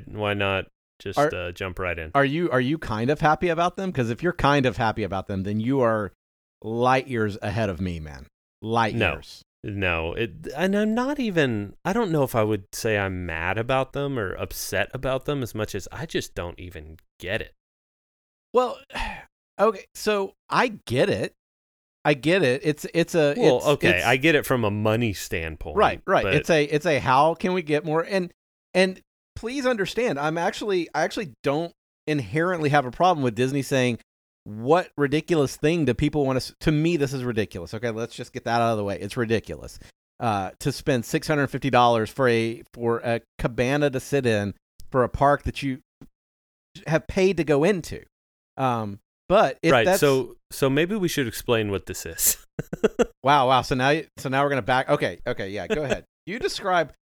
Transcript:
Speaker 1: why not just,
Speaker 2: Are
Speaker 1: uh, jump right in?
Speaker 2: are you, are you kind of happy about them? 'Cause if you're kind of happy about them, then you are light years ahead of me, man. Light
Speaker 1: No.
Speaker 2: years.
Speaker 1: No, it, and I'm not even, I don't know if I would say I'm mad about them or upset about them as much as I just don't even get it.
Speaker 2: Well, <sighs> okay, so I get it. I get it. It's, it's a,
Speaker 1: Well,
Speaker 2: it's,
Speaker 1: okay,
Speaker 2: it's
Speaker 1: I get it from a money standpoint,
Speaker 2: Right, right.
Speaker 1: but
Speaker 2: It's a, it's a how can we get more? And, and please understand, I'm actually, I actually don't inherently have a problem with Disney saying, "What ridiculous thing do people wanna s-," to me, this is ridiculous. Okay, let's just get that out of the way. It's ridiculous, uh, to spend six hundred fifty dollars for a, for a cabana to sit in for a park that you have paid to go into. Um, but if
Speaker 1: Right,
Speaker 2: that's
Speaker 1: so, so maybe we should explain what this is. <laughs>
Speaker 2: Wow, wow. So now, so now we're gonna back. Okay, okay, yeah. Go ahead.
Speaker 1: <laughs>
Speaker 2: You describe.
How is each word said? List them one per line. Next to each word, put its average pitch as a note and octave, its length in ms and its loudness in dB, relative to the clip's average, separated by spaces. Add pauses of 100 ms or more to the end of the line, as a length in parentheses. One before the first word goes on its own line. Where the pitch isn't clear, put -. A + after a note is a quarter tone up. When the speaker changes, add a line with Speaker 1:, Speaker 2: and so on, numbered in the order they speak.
Speaker 1:
why G#2 260 -2
not G2 340 0 (320)
just, G2 200 -6
Speaker 2:
Are C#3+ 160 2
Speaker 1:
uh, F2+ 160 -8
jump F#2 280 -8
right F2 200 -4
in? D#2+ 160 -10
Speaker 2:
are C#3 80 4
you, D#3 260 0
are B2+ 120 0
you C#3 160 0
kind A#2+ 320 -4
of D3+ 100 0
happy D#3 300 2
about E3+ 260 0
them? F#3+ 160 -6
'Cause B2+ 180 -2
if A#2 140 -6
you're F3 80 0
kind C#3+ 340 2
of A#2 120 -2
happy A2 260 0
about F#2+ 240 -4
them, G2 160 -4
then G#2 160 -2
you C3 220 0
are A2 320 0 (480)
light B2+ 460 2
years A2 340 -2
ahead G#2 280 -2
of F2 120 -4
me, F2 180 -4
man. C#2+ 260 -14 (360)
Light A2 340 0
Speaker 1:
No. G2 200 0
Speaker 2:
years. - 260 -16 (240)
Speaker 1:
No, F2+ 480 -2
it, A2+ 180 -4 (260)
and F#3+ 180 0
I'm G#3+ 180 0
not C4+ 260 -2
even, C#3 540 0 (120)
I F3 80 -2
don't A3+ 180 0
know D3 120 4
if B2+ 120 -2
I A2 80 4
would G#2+ 300 0
say A2 240 0
I'm F#2+ 280 -2
mad E2+ 320 -2
about C3 360 -2
them C#3 260 -4
or F#2 140 -4
upset F#2+ 600 -4
about C3 320 -4
them C#3+ 160 -4
as A#2 140 -8
much G#2+ 200 -4
as F#2+ 160 -8
I - 140 -10
just - 300 -6
don't F2 240 -10
even D#2+ 400 -16 (200)
get F#2 220 -6
it. D2+ 100 -16 (1000)
Speaker 2:
Well, B3 240 2 (420)
<sighs> - 400 -14
okay, G3+ 260 0 (100)
so G3+ 380 -2 (160)
I G3 360 0
get D3 240 2
it. B2 240 -2 (680)
I D3+ 120 4
get D#3 280 2
it. C3 220 2
It's, D3+ 280 -2
it's E3+ 220 0
a, D3 220 4
Speaker 1:
Well, D3 220 6
Speaker 2:
it's, - 80 -4
Speaker 1:
okay, C#3 220 4 (100)
Speaker 2:
it's E2 60 0
Speaker 1:
I B2+ 120 4
get D3 180 4
it B2+ 100 0
from B2 200 2
a G2+ 60 2
money G#2+ 420 0
standpoint, E2 640 -6
Speaker 2:
Right, G3+ 280 2
right. E3+ 180 2
Speaker 1:
but F#3 100 0
Speaker 2:
It's - 160 2
a, D3+ 160 4
it's D3+ 200 0
a D3 140 2
how C#3 340 4
can F3+ 200 -2
we F#3 80 -2
get D3+ 240 -2
more? D#3 200 0
And, F#3 280 -2 (400)
and F#3 260 2 (380)
please B3 280 -4
understand, G3 540 0
I'm D#3 180 0
actually, F#3 560 -2
I D3+ 100 0
actually F#3+ 280 -4 (100)
don't D#3 300 -2 (340)
inherently D3+ 600 0
have C#3 180 4
a B2 60 -8
problem E3+ 320 2
with A#2+ 120 0
Disney C3 260 0
saying, B2+ 380 0 (440)
"What B2 540 0
ridiculous C#3+ 580 0
thing D#3 300 2
do B2 80 4
people D3 320 0
wanna C3 180 0
s-," - 160 -14
to D#3+ 140 2
me, D#3+ 240 2
this C#3 160 -2
is B2+ 100 -4
ridiculous. G#2 500 -4
Okay, A2+ 180 -4
let's A2+ 260 -6
just - 160 -14
get B2+ 100 -10
that A#2 160 0
out A#2 120 4
of A2 60 0
the G#2 60 -2
way. G2 160 -4
It's G2+ 160 -8
ridiculous, G#2+ 640 -4 (400)
uh, G2+ 300 -2 (100)
to C#3 140 -2
spend B2 320 -2
six - 240 -2
hundred C#3+ 180 2
fifty C#3 220 -4
dollars A#2+ 400 4
for C3 180 0
a, A#2 360 0 (100)
for A#2 260 -2
a A#2 220 -2 (180)
cabana B2+ 520 0
to B2+ 100 -4
sit C#3 240 0
in G#2 280 2 (380)
for B2+ 140 2
a A2 40 0
park C#3+ 340 2
that - 200 -6
you C3+ 160 -4 (1080)
have D#3 200 0
paid F#3+ 300 2
to E3 60 0
go C#3+ 200 2
into. F3+ 400 -2 (540)
Um, A2+ 420 -2 (300)
but F3 340 4
if D#3+ 80 4
Speaker 1:
Right, A#2+ 140 6
Speaker 2:
that's F#3+ 140 4
Speaker 1:
so, C3+ 360 2 (160)
so C#3 180 0
maybe E3+ 260 0
we F3+ 120 0
should C#3 200 -2
explain A2 440 0
what F#2+ 140 -4
this - 200 -10
is. - 360 -6
<laughs> - 60 -20 (760)
Speaker 2:
Wow, C3+ 240 6
wow. B2+ 140 6
So C#3+ 120 -2
now, C#3 280 2 (160)
so - 100 -8
now C3+ 160 0
we're C#3+ 60 2
gonna C3+ 120 0
back. B2+ 280 0
Okay, C3 360 0
okay, A2+ 240 -4
yeah. G2 180 -6
Go D#3 160 -2
ahead. F#2+ 260 -4
Speaker 1:
<laughs> - 160 -20
Speaker 2:
You G#3+ 140 -8
describe. F3+ 520 -2 (140)